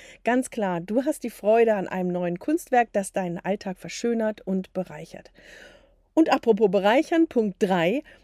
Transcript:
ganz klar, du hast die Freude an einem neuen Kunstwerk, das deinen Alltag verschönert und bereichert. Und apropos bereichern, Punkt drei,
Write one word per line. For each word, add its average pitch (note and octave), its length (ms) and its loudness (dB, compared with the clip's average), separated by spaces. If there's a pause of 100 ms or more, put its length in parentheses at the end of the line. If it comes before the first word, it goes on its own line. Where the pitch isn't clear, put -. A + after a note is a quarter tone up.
(240)
ganz B3+ 260 0
klar, F#3 320 -4
du A3 240 -2
hast D4+ 180 -4
die A#3+ 60 -6
Freude A3 460 4
an F#3 120 -2
einem F3+ 240 -2
neuen F3 280 -4
Kunstwerk, B3+ 540 0
das G3 180 -4
deinen F3+ 280 -4
Alltag F#3+ 400 -6
verschönert A3 640 -4
und F#3+ 320 -6
bereichert. D#3+ 580 -12 (840)
Und D#4+ 160 4
apropos A3+ 400 2
bereichern, A#3+ 580 2
Punkt G#3+ 320 -2
drei, F#3 440 0 (200)